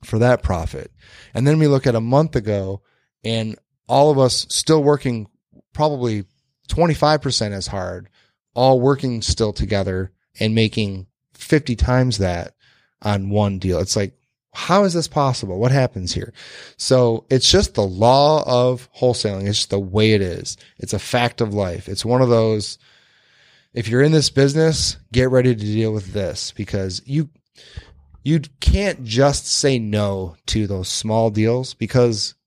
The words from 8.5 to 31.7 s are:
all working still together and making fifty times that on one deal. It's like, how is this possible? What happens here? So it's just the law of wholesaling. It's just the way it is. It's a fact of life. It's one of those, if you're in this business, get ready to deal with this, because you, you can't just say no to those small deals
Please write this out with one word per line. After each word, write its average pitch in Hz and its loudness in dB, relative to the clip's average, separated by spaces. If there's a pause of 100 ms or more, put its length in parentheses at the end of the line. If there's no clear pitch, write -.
all 131 4
working 131 0
still 107 0
together 95 -4 (260)
and 110 0
making 104 -2 (260)
fifty 147 0
times 127 0
that 87 -4 (480)
on 101 -2
one 101 0
deal. 92 -2
It's 95 -2
like, 101 -2 (400)
how 196 2
is 190 0
this 165 -2
possible? 127 -2
What 123 2
happens 123 0
here? - -8 (440)
So 123 2
it's 131 2
just - 2
the - 0
law 131 4
of 123 0 (100)
wholesaling. 104 0
It's 104 -2
just - -6
the 101 -2
way 104 2
it 104 4
is. - -6 (220)
It's - -8
a 104 -2
fact 120 -2
of 110 -2
life. 92 -4
It's 98 -8
one 123 2
of 127 2
those, 110 0 (960)
if 113 -6
you're 123 2
in 156 4
this 151 2
business, 151 0 (140)
get 127 2
ready 127 4
to 107 -10
deal 110 -2
with 98 -6
this, 98 -6
because 95 -6
you, 147 -2 (960)
you 156 0 (200)
can't 190 0
just 120 2
say 139 0
no 101 -2 (100)
to 107 -2
those 95 -6
small 110 0
deals 117 -2